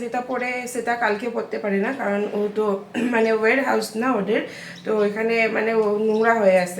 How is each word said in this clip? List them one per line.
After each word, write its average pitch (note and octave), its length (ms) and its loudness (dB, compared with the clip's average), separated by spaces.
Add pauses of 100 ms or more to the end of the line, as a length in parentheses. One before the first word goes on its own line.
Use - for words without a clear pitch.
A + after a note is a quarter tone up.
যেটা A#3+ 180 -4
পরে B3 280 -4 (180)
সেটা A#3+ 260 -2 (100)
কালকে G#3 260 0
পরতে A3 340 -6
পারে G3+ 220 0
না, A#3+ 40 -2 (120)
কারণ G3+ 200 0 (120)
ও G#3 60 -2 (160)
তো G#3+ 100 0 (280)
<clears throat> A#3+ 200 0
মানে A3+ 200 4
ওয়্যার A3 320 2
হাউস A3 300 0
না A3+ 120 0 (120)
ওদের, G3+ 220 0 (420)
তো - 80 -4 (140)
এখানে A3 300 0 (120)
মানে A3 240 0 (100)
ও G#3+ 40 4 (220)
নোংরা A3 340 4
হয়ে F#3+ 180 6
আসছে, F3+ 200 -2